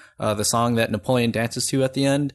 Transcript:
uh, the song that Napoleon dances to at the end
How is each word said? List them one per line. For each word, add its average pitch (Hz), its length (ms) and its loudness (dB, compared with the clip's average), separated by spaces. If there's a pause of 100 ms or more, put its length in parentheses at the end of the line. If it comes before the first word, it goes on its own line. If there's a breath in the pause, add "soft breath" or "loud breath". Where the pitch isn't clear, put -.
(180 loud breath)
uh, 107 140 -2
the 101 140 -2
song 120 300 2
that 113 140 2
Napoleon 120 400 0
dances 117 360 -4
to 135 180 0
at 131 80 -2
the 139 140 0
end 139 280 0